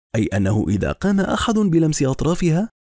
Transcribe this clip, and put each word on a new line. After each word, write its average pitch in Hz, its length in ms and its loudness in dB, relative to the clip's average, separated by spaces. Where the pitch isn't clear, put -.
أي 110 100 0
أنه 98 440 0
إذا 92 220 0
قام 196 280 0
أحد - 340 -2
بلمس 165 500 2
أطرافها 160 680 0